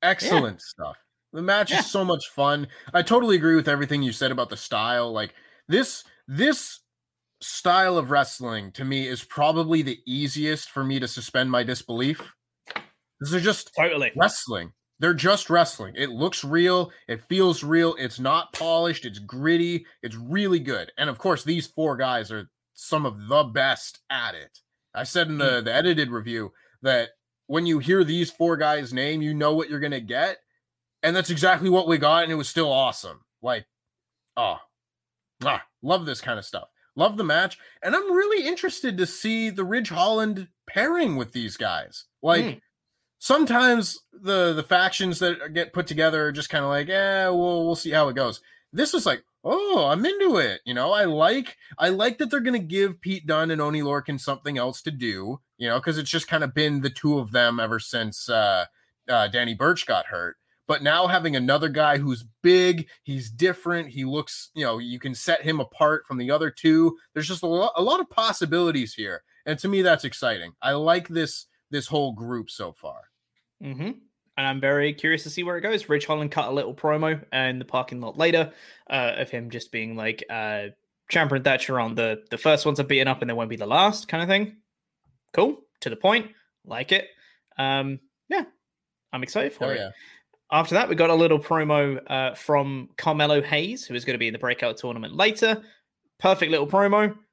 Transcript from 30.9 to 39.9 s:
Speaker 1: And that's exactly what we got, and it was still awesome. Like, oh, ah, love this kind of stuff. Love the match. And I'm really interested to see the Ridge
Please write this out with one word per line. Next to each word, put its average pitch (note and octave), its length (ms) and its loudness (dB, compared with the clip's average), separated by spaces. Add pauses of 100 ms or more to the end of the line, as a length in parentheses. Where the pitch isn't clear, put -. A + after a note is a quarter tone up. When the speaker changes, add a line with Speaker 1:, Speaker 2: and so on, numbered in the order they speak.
Speaker 1:
And E3 120 2
that's F#3 160 0
exactly F3+ 400 2
what F3+ 160 4
we E3 120 4
got, D#3 260 4
and E3 80 -4
it D#3+ 40 -2
was D3 120 -4
still D#3 240 0
awesome. A#2+ 520 -2 (180)
Like, A#2 240 -4 (720)
oh, G2 220 0 (840)
ah, C3+ 200 -2 (180)
love E3+ 240 0
this C#3 160 -6
kind A#2+ 160 -4
of G2 60 -12
stuff. - 240 -12 (280)
Love G3+ 220 2
the G#3+ 60 -2
match. E3 340 0 (240)
And G3+ 120 -2
I'm G4 180 0
really G4 340 2
interested D4+ 520 -4
to F3+ 80 0
see A3 440 -4
the F#3+ 140 -4
Ridge A3 260 -4